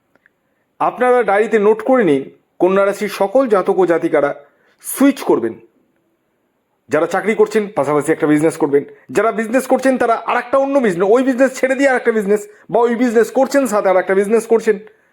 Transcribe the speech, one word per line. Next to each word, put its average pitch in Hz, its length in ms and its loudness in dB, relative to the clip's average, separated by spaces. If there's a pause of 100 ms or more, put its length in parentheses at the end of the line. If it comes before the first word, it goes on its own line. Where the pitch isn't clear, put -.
(800)
আপনারা 226 380 0 (100)
ডায়েরিতে 214 380 2
নোট 214 220 2
করে 254 220 4
নিন, 135 120 0 (380)
কন্যা 190 240 2
রাশির 196 360 -4
সকল 196 220 2 (120)
জাতক 185 280 0
ও - 100 2
জাতিকারা 151 380 0 (540)
সুইচ 277 360 0 (100)
করবেন। 113 240 -2 (1400)
যারা 156 240 0
চাকরি 190 260 -2
করছেন, 214 220 0 (160)
পাশাপাশি 147 340 -2
একটা 156 200 -2
বিজনেস 151 300 0
করবেন। 143 200 0 (340)
যারা 214 220 0
বিজনেস 226 340 -2
করছেন, 262 300 2
তারা 226 120 0 (160)
আর 233 120 -2
একটা 269 220 -2
অন্য 277 120 -2 (100)
বিজনেস, 185 280 0
ওই 262 140 4
বিজনেস 254 300 2
ছেড়ে 254 200 -2
দিয়ে 277 120 2
আর 247 100 0
একটা 233 180 0
বিজনেস, 208 240 0 (300)
বা 208 140 2
ওই 240 160 -2
বিজনেস 226 260 2 (100)
করছেন, 277 240 2 (100)
সাথে 208 180 0
আর 185 120 2
একটা 190 180 -2
বিজনেস 220 320 0
করছেন। 220 240 2 (360)